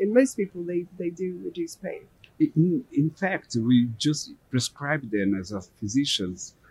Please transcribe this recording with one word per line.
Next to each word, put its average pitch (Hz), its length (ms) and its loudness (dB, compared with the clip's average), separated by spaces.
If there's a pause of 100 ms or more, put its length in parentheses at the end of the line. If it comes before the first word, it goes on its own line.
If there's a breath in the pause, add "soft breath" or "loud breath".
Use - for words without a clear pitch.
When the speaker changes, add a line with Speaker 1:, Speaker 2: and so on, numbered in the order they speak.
Speaker 1:
in 202 120 2
most 262 240 4
people, 185 280 -4
they, 175 220 -4 (120)
they 175 100 -4
do 180 360 -6
reduce 170 320 -8
pain. - 240 -8 (400)
Speaker 2:
In, 156 520 4
in 156 180 2
fact, 185 440 -4
we 120 420 6
just - 360 -2 (180)
prescribe 143 580 -2
them 98 300 0
as 95 140 -8
a 98 80 -6
physicians, 107 920 -4 (160 soft breath)